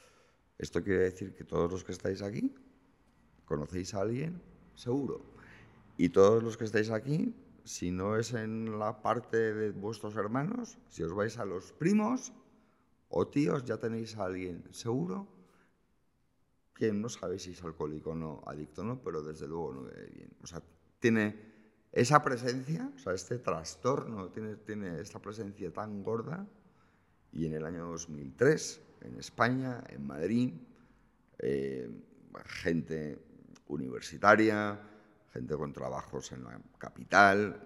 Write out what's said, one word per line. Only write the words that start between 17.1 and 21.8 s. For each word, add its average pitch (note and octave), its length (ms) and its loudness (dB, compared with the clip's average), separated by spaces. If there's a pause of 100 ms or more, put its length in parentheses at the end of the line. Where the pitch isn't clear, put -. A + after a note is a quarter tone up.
si F2+ 140 -12
es E2+ 100 -18
alcohólico D#2 480 -6
o D#2+ 60 -4
no, D#2 300 -8
adicto D2+ 340 -10
o F2 40 -6
no, B2 180 -6
pero E2 200 -6
desde D2+ 240 -10
luego D#2 280 -6
no C2 80 -12
bebe G1+ 240 -16
bien. G1+ 240 -18 (120)
O - 40 -16
sea, E2 160 -12 (360)
tiene A2 540 2 (400)